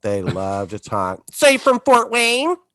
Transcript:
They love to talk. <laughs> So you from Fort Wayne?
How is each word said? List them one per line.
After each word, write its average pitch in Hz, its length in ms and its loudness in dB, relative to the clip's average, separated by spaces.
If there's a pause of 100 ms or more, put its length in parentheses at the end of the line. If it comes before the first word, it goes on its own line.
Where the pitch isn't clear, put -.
They 101 200 -4
love 95 480 -4
to 104 80 -12
talk. 95 480 -4
<laughs> - 60 -20
So - 160 2
you 269 100 6
from 254 220 2
Fort 240 300 2
Wayne? 240 460 0 (180)